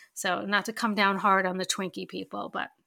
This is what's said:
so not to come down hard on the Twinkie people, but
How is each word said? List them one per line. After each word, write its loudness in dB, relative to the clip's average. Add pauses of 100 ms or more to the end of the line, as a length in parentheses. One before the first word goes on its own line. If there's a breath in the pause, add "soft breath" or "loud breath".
(160 loud breath)
so -2
not 0
to -6
come 0
down 4
hard 4
on -2
the -2
Twinkie -4
people, -8
but -6 (180)